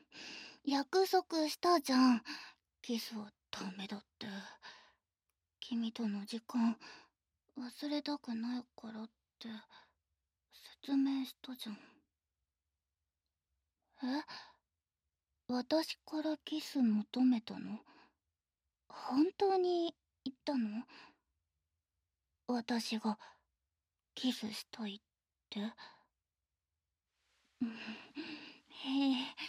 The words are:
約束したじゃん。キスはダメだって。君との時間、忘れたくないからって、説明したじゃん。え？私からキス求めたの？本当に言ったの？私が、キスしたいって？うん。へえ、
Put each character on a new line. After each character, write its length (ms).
約 420
束 420
し 100
た 220
じ 120
ゃ 220
ん。 80
キ 180
ス 160
は 160
ダ 260
メ 100
だ 100
っ 20
て。 100
君 340
と 140
の 180
時 160
間、 360
忘 320
れ 120
た 160
く 180
な 240
い 40
か 160
ら 120
っ 60
て、 80
説 160
明 260
し 180
た 140
じ 140
ゃ 20
ん。 60
え？ 200
私 520
か 220
ら 220
キ 160
ス 220
求 400
め 180
た 180
の？ 220
本 480
当 200
に 380
言 80
っ 100
た 140
の？ 260
私 520
が、 180
キ 200
ス 180
し 180
た 160
い 100
っ 40
て？ 100
う 40
ん。 40
へ 1400
え、 220